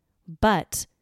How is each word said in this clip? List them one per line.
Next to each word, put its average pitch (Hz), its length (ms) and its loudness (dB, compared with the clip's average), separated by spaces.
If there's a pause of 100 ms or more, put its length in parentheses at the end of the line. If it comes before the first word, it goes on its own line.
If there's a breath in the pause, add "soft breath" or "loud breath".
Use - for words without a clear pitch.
(400)
But - 460 0 (160)